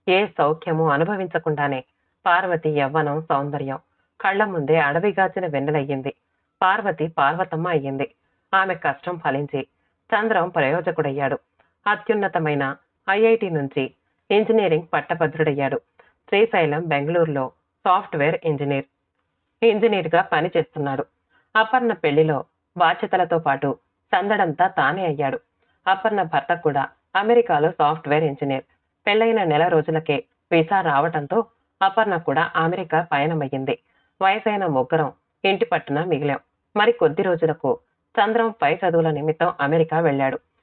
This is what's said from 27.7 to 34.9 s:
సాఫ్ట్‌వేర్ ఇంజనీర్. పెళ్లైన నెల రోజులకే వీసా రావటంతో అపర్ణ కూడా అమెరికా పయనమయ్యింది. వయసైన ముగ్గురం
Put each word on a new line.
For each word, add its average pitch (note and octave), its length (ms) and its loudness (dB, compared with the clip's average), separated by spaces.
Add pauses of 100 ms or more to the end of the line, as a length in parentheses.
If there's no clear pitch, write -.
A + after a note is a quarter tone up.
సాఫ్ట్‌వేర్ D#3 540 0
ఇంజనీర్. C#3 400 -2 (420)
పెళ్లైన A3 380 2
నెల D#3+ 240 2
రోజులకే D#3+ 560 0 (280)
వీసా E3+ 280 2
రావటంతో D#3 640 0 (380)
అపర్ణ G3 340 2
కూడా E3 400 -2
అమెరికా E3+ 560 -2
పయనమయ్యింది. C#3 640 -2 (440)
వయసైన G3+ 440 0
ముగ్గురం C#3+ 460 0 (320)